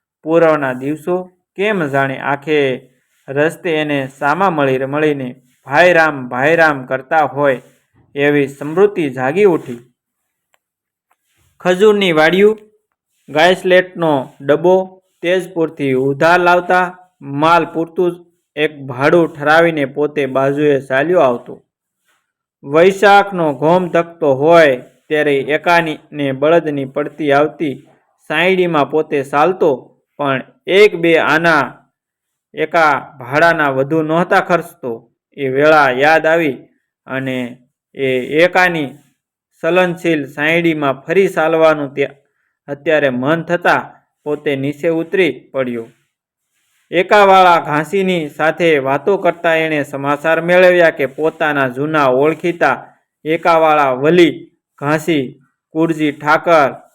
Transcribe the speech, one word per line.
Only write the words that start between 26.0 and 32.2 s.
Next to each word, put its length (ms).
ને 200
બળદની 520
પડતી 480
આવતી 560
સાયડીમાં 640
પોતે 320
ચાલતો, 800
પણ 260
એક 300
બે 220
આના 680